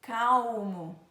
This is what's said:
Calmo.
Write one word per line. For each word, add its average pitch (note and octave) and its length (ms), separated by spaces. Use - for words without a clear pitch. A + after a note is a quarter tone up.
Calmo. A3+ 960